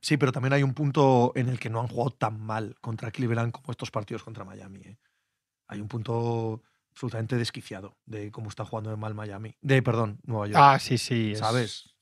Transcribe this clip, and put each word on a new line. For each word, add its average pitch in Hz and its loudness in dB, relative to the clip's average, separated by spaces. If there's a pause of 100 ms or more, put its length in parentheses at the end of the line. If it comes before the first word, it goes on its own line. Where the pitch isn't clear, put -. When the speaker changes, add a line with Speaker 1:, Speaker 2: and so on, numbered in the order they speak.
Speaker 1:
sí, - 2
pero 131 4
también 127 0
hay 143 4
un 135 2
punto 135 6
en 127 0
el 127 -2
que 117 -6
no 113 -4
han 123 -2
jugado 123 -2
tan 110 -4
mal 110 -6
contra 113 -8
Cleveland 117 -2
como - -14
estos 113 -8
partidos 107 -8
contra 104 -14
Miami, 98 -16
¿eh? 95 -20 (680)
Hay 104 -10
un 107 -10
punto 117 -4 (280)
absolutamente 113 -4
desquiciado 107 -6 (100)
de 104 -10
cómo 107 -10
está 107 -10
jugando 110 -6
de 110 -6
mal 110 -6
Miami. 107 -10
De, 135 4
perdón, 113 0
Nueva 107 -2
York. 101 4
Speaker 2:
Ah, 139 10
sí, 127 0
sí, 113 -2
es 104 -4
Speaker 1:
¿Sabes? 110 -2